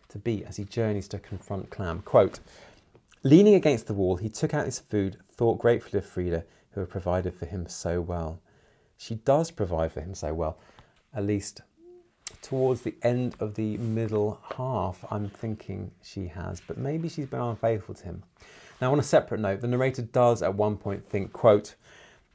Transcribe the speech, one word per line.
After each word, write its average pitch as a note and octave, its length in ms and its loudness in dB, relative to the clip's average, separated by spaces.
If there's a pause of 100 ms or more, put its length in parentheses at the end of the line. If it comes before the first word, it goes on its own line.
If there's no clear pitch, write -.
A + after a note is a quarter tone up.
(100)
to - 80 -14
be G#2 260 -4
as - 120 -14
he G#2+ 80 -6
journeys G#2 440 -2
to G2+ 100 -8
confront - 520 -10
Clam. E2+ 320 -6
Quote, - 380 4 (840)
"Leaning G3 320 10
against D3 320 4
the G#2+ 80 -4
wall, F#2 220 2
he G2+ 120 -6
took - 240 -4
out D3 140 -2
his - 120 -6
food, G2 400 -2 (140)
thought A#2 260 2
gratefully A#2 400 2
of F#2 80 -2
Frida, F2 380 -2 (260)
who - 100 -8
had F2+ 80 -6
provided F2+ 460 -2
for - 120 -10
him F2 220 -8
so F2 320 -4
well." E2+ 400 -6 (560)
She - 200 -10
does D3 340 2
provide E2 420 -2
for - 80 -8
him F2 140 -10
so D2+ 180 -6
well, D#2+ 260 -4 (540)
at G#2+ 120 -6
least G2+ 380 -4 (760)
towards C3 420 0
the - 200 -6
end B2 380 0
of G#2+ 140 -4
the G#2+ 240 -2
middle A2 600 -2 (160)
half, G#2+ 540 -4
I'm G#2 180 -4
thinking G2+ 600 -8 (120)
she F#2+ 260 -10
has, F2+ 320 -10
but - 180 -10
maybe D3+ 300 -4
she's D3 180 -8
been C3 140 -8
unfaithful A2+ 560 -2
to - 80 -20
him. F2 180 -12 (580)
Now, B2+ 120 0
on D3 80 4
a - 20 0
separate - 380 2
note, G2 200 -2
the A#2+ 60 -4
narrator B2+ 360 0
does A#2+ 400 4
at F#2+ 120 0
one G#2 220 0
point G2+ 320 -8
think, G2 240 -4
quote, G#2+ 420 6 (600)